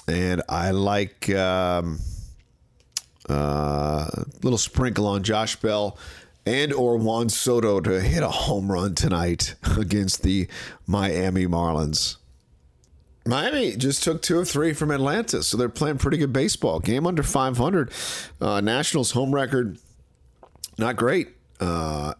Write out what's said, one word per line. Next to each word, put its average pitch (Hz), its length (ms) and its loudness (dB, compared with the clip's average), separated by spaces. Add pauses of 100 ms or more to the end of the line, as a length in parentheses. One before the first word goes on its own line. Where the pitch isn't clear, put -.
And 90 400 2
I 87 240 0
like, 101 600 -2
um, 90 680 0 (1300)
uh, 71 40 0
a 73 920 0 (180)
little 123 140 2
sprinkle 104 500 0
on 101 160 0
Josh 107 340 0
Bell 104 400 0 (480)
and 139 260 0
or 123 240 2
Juan 113 320 2
Soto 110 540 2
to 95 180 2
hit 147 240 2
a - 60 0
home 101 420 -2
run 92 240 0
tonight 85 600 0 (100)
<laughs> 85 120 2
against 98 460 0
the 92 240 2 (400)
Miami 92 600 0
Marlins. 82 680 0 (1120)
Miami 170 480 0
just 131 260 0
took 165 220 0
two 170 160 2
of 180 100 0
three 151 240 0
from 151 160 0
Atlanta, 143 540 0
so - 120 -2
they're 120 140 2
playing 143 300 -2
pretty 139 180 2
good 139 160 2
baseball. 110 460 2
Game 123 260 0
under 175 160 2
five 131 360 0
hundred. 156 340 2 (500)
Uh, 101 200 0
Nationals 123 500 0
home 135 240 2
record, 127 420 0 (1040)
not 113 160 0
great. 135 400 0 (240)
Uh, 78 600 -2